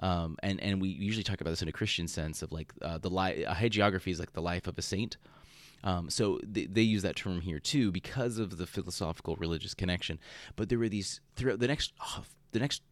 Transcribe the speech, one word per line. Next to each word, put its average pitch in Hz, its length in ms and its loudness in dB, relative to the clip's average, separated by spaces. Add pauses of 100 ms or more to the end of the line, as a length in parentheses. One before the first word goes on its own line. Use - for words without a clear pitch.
Um, 85 420 2
and, 95 180 0
and 98 200 2
we 95 80 2
usually 101 340 0
talk 98 180 -2
about 82 100 0
this 82 120 0
in 82 60 0
a 78 40 -2
Christian 85 360 0
sense 78 340 -2
of, 78 80 -6
like, 80 220 -6 (100)
uh, 82 160 -4
the 90 100 -4
li-, 92 360 2
a 87 100 0
hagiography 101 540 4
is, 85 100 0
like, 87 140 -6
the 82 100 -4
life 87 240 0
of 90 100 -4
a 90 60 -6
saint. 104 340 -2 (640)
Um, 87 280 0
so 104 360 4
they, 98 200 -2
they 104 160 4
use 107 220 6
that 80 120 2
term 90 240 -2
here 82 180 -2
too 120 320 4
because 120 460 -2
of 95 220 -2
the 87 80 -2
philosophical 82 720 -2
religious 82 360 -2
connection. 90 460 0 (360)
But 107 140 -2
there 120 100 2
were 113 120 2
these 98 320 -4 (140)
throughout 120 220 2
the 123 100 4
next, - 340 -2
oh, - 220 -8 (280)
the 110 60 0
next 139 340 0